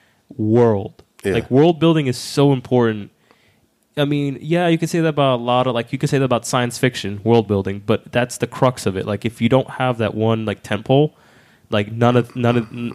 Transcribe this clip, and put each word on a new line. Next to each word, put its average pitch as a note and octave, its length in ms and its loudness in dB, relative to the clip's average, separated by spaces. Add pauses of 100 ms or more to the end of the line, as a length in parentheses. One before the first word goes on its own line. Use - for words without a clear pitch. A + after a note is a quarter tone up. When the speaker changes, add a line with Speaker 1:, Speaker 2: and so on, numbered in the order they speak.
(380)
Speaker 1:
world. A2 640 2 (200)
Speaker 2:
Yeah. G2 100 0
Speaker 1:
Like, - 160 -2
world D3+ 300 4
building D#3+ 280 2
is A#2+ 100 -2
so C#3+ 360 0
important. A#2 580 0 (840)
I D3 100 0
mean, C#3+ 360 -2
yeah, E3+ 260 -2
you E3 100 2
can E3 100 -4
say F3 120 -2
that D#3+ 100 2
about C#3 300 2
a A#2+ 40 -8
lot B2 220 2
of, B2+ 80 0
like, A#2 180 -4
you C#3+ 60 -4
can D3 100 -2
say C#3+ 120 0
that C3+ 60 2
about B2 200 0
science A#2+ 320 -2
fiction, G2+ 460 -4
world A2+ 240 4
building, G2 380 -2
but - 260 -2
that's B2 260 -2
the A2+ 100 -4
crux - 380 -2
of G2 100 -2
it. G2 120 -4
Like, G#2 180 -4
if - 160 -8
you A2+ 80 2
don't C3 220 0
have B2+ 260 -4
that A2+ 160 -2
one, A2 320 0
like, G2+ 160 -6
temple, C3+ 540 0 (560)
like, G#2 200 -2
none A#2+ 240 2
of, A#2+ 200 0
none A#2+ 220 0
of, A2+ 140 -4
n-, A#2+ 240 -10